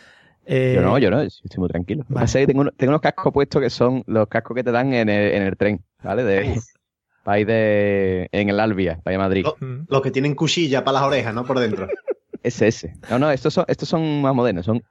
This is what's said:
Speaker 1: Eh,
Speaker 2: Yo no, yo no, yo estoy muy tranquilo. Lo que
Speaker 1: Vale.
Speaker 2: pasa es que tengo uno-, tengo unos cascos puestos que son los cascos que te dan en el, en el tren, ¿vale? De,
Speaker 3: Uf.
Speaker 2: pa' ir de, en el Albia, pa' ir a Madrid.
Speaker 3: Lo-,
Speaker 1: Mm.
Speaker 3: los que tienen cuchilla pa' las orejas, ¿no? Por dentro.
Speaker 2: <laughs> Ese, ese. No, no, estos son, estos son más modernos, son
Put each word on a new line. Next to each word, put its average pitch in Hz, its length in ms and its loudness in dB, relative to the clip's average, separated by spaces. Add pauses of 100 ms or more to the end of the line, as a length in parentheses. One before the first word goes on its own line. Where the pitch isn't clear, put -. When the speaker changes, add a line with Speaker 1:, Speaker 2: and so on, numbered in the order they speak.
(460)
Speaker 1:
Eh, 131 280 2
Speaker 2:
Yo 90 80 4
no, 101 160 4
yo 110 120 4
no, 131 120 2
yo - 60 -2
estoy - 300 -12
muy 90 100 0
tranquilo. 95 340 -4
Lo - 60 -14
que 131 60 -6
Speaker 1:
Vale. 120 100 0
Speaker 2:
pasa 127 160 2
es - 20 4
que 135 60 4
tengo 135 140 4
uno-, 143 100 0
tengo - 180 0
unos 151 100 2
cascos 147 320 0
puestos 143 300 0
que 131 80 0
son 123 360 0
los 110 220 2
cascos 113 280 -4
que 123 80 -4
te 120 80 0
dan 127 200 0
en 117 160 2
el, 104 260 2
en 101 100 0
el 95 120 -2
tren, 104 280 0 (180)
¿vale? 101 220 -4
De, 98 340 0
Speaker 3:
Uf. 113 60 -6 (580)
Speaker 2:
pa' 101 160 0
ir 107 80 2
de, 101 880 0
en 101 160 0
el 101 100 2
Albia, 95 460 0
pa' 90 80 -2
ir 95 40 0
a 95 40 -2
Madrid. 95 240 0
Speaker 3:
Lo-, 156 160 -4
Speaker 1:
Mm. 135 280 -10
Speaker 3:
los 139 140 0
que 135 80 -4
tienen 135 240 -2
cuchilla 143 500 0
pa' 135 80 0
las 135 100 0
orejas, 131 320 0
¿no? 123 100 -6
Por 131 160 -2
dentro. 98 260 -2
Speaker 2:
<laughs> - 560 -10
Ese, 117 260 0
ese. 85 260 -2 (140)
No, 117 100 0
no, 151 120 2
estos 143 240 -2
son, 175 140 2
estos - 200 -4
son 156 320 0
más 135 140 2
modernos, 107 320 0
son 113 240 -2